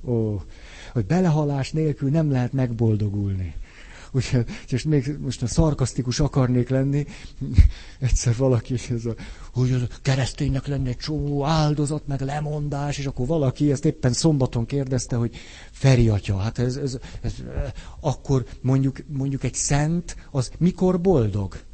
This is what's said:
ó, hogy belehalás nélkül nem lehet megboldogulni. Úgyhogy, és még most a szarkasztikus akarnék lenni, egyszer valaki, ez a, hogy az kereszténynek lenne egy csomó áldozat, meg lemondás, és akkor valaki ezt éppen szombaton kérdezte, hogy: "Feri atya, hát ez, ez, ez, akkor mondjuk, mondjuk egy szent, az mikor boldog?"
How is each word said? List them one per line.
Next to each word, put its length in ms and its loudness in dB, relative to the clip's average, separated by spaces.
ó, 340 0
hogy 120 0
belehalás 680 2
nélkül 380 0
nem 220 2
lehet 220 0
megboldogulni. 1000 0
Úgyhogy, 340 2
és 140 0
még 360 2
most 220 -6
a 60 -2
szarkasztikus 720 2
akarnék 500 2
lenni, 360 2
egyszer 380 2
valaki, 380 2
ez 160 -2
a, 80 -2
hogy 180 2
az 100 2
kereszténynek 680 0
lenne 220 -2
egy 80 -4
csomó 480 -2
áldozat, 600 2
meg 140 -2
lemondás, 760 -4
és 80 -4
akkor 220 -2
valaki 440 2
ezt 140 0
éppen 280 2
szombaton 520 2
kérdezte, 500 -2
hogy: 200 0
"Feri 380 6
atya, 280 0
hát 220 -2
ez, 160 0
ez, 220 -4
ez, 120 -4
akkor 460 0
mondjuk, 360 2
mondjuk 360 -4
egy 120 -2
szent, 600 0
az 260 0
mikor 440 2
boldog?" 540 2